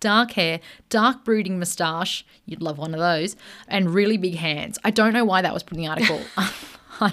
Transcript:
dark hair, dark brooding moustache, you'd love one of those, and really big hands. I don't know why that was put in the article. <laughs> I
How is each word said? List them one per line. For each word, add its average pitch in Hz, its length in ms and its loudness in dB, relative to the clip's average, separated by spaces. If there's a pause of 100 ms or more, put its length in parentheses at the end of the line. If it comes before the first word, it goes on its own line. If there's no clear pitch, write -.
dark 226 320 2
hair, 165 280 0 (280)
dark 247 360 2
brooding 196 340 0
moustache, 170 640 -4 (220)
you'd - 160 -10
love 151 160 -4
one 160 160 -6
of 156 60 -4
those, 170 360 0 (320)
and 190 240 2
really 202 240 4
big 180 200 -2
hands. 156 460 -4
I 214 100 2
don't 220 200 4
know 240 140 2
why 185 160 4
that 175 100 0
was 170 100 -4
put - 140 -12
in 165 60 -4
the 156 80 -4
article. 165 380 0
<laughs> - 80 -10 (640)
I 208 120 2